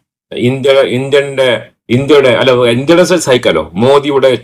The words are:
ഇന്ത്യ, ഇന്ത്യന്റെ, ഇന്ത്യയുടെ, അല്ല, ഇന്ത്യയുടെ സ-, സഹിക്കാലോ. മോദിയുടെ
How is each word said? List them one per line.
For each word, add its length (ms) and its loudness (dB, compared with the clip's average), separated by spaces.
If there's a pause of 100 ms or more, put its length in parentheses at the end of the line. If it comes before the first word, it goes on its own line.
(360)
ഇന്ത്യ, 360 -2
ഇന്ത്യന്റെ, 920 0 (280)
ഇന്ത്യയുടെ, 400 2
അല്ല, 220 0
ഇന്ത്യയുടെ 520 2
സ-, 100 0
സഹിക്കാലോ. 600 -2
മോദിയുടെ 720 0